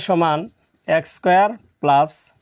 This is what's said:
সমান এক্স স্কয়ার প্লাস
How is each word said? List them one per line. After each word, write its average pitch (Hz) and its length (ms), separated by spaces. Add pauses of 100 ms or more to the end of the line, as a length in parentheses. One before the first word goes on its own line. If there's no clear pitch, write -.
সমান 165 300 (500)
এক্স 160 280
স্কয়ার 185 320 (340)
প্লাস 147 280 (320)